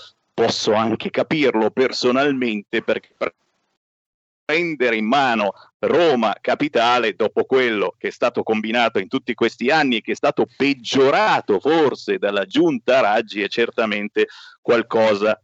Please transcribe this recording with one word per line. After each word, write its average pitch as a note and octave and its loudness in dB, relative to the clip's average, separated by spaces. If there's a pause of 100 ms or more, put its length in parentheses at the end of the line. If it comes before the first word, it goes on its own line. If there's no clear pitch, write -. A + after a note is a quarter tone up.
(340)
posso A2+ 0
anche A2 -2
capirlo A2+ 0
personalmente, B2+ -2
perché G#2+ -4 (1400)
prendere D3+ -2
in G#2+ -2
mano A#2+ 0 (260)
Roma A#2 2
Capitale, A#2+ 0
dopo A2 -2
quello A2+ 0
che G2+ -8
è - -8
stato A#2+ -4
combinato A2 0
in F#2 -8
tutti C3 -6
questi A#2 0
anni C#3+ 2
e G#2 -4
che A2+ -8
è G2+ -2
stato C#3+ -2
peggiorato C#3 0
forse C3+ 0
dalla G2 -2
giunta C3 2
Raggi, G#2 -2
è G2 -2
certamente G#2+ -2 (340)
qualcosa A2 0